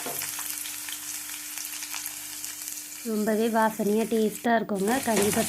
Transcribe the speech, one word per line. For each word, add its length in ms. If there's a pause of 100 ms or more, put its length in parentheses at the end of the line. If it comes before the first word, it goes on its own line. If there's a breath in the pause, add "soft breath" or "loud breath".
(3000)
ரொம்பவே 380 (100)
வாசனையா 560
டேஸ்டா 460
இருக்குங்க. 340 (160)
கண்டிப்பா 380